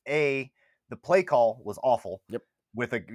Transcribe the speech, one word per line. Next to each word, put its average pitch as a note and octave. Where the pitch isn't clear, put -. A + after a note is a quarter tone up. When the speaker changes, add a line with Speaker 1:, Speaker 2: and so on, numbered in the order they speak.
Speaker 1:
A, C#3
the A#2+
play F3+
call A#2+
was G2+
awful. A2
Speaker 2:
Yep. A#2
Speaker 1:
With A#2
a, A2+